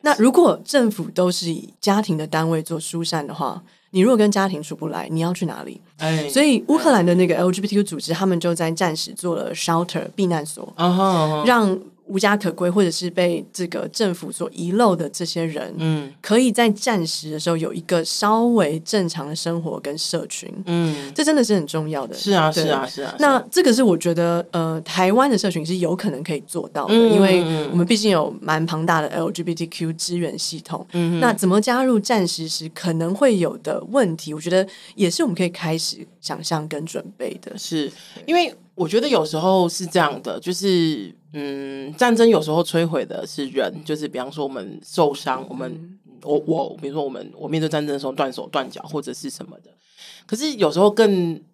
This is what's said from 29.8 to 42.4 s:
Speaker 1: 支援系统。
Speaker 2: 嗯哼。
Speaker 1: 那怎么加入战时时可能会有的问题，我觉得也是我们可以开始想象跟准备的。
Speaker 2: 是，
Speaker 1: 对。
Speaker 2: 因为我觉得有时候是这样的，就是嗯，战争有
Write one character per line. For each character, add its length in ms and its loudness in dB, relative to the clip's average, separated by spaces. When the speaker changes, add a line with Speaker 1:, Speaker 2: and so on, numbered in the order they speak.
Speaker 1:
支 240 -6
援 200 -4
系 220 -8
统。 320 -10
Speaker 2:
嗯 220 0
哼。 80 0
Speaker 1:
那 100 4
怎 160 0
么 140 4
加 240 0
入 120 4
战 300 2
时 220 -6
时 260 -8
可 180 -2
能 220 0
会 220 4
有 220 0
的 300 -4
问 280 2
题， 160 -10
我 80 -8
觉 80 -6
得 180 2
也 140 2
是 140 0
我 40 2
们 60 -2
可 80 -4
以 80 0
开 280 -4
始 280 -8
想 240 -10
象 240 -4
跟 180 -6
准 180 -8
备 260 -8
的。 160 -16
Speaker 2:
是， 320 -4
Speaker 1:
对。 140 -20
Speaker 2:
因 80 0
为 180 2
我 100 -2
觉 140 0
得 80 0
有 180 2
时 120 -6
候 320 4
是 160 -6
这 160 2
样 200 0
的， 200 -8
就 100 -6
是 600 0
嗯， 640 -10
战 180 4
争 120 6
有 140 6